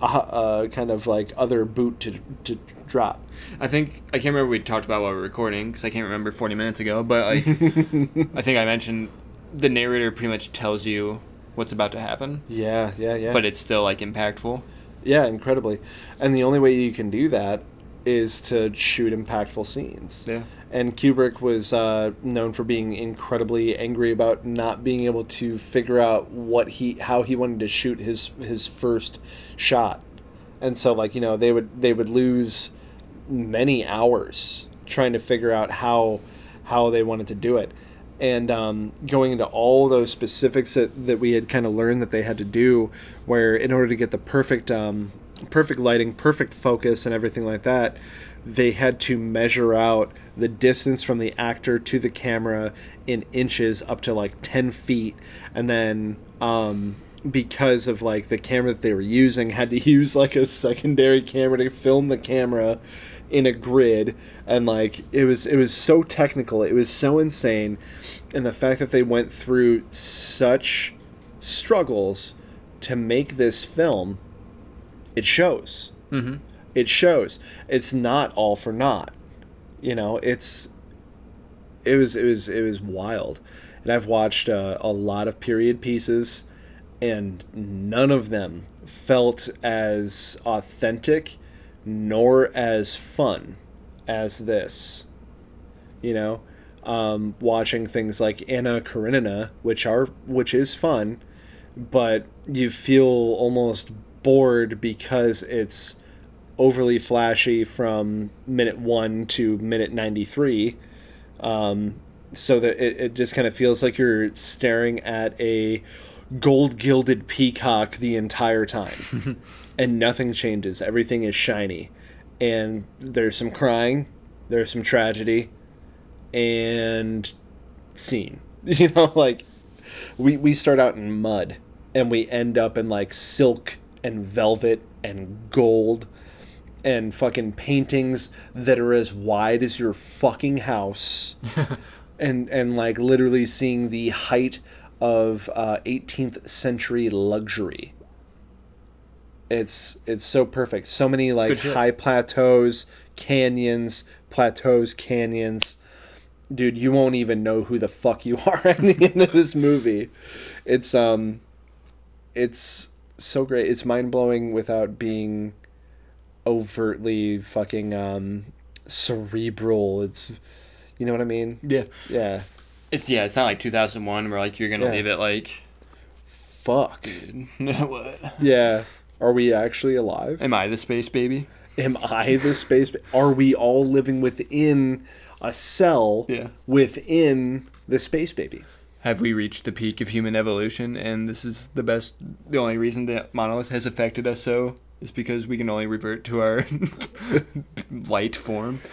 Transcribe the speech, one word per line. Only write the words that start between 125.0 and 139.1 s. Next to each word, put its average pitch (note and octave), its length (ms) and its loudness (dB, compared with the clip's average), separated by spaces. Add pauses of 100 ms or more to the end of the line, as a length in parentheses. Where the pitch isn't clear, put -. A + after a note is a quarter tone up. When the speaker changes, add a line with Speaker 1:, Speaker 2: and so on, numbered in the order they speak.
Speaker 1:
and A2+ 1000 -2 (640)
scene. G2+ 420 -4 (140)
<laughs> - 120 -20
You E3+ 260 6
know, D#3+ 260 6
like, C3 280 4 (720)
we, C#3 200 4
we C#3+ 180 4
start C#3+ 240 4
out B2+ 180 4
in G#2+ 240 -4
mud, G#2+ 360 -2 (380)
and B2+ 160 2
we A2+ 200 2
end A#2+ 260 -2
up A2+ 220 2
in, A2+ 100 0
like, G2+ 240 -2
silk - 640 0 (280)
and A2 200 -6
velvet A2 560 2 (220)
and G2+ 480 -12
gold A2+ 560 4 (800)
and A#2 300 0
fucking A2+ 380 -2
paintings C3+ 800 -2 (240)
that B2 240 2
are A#2+ 160 2
as A2 180 2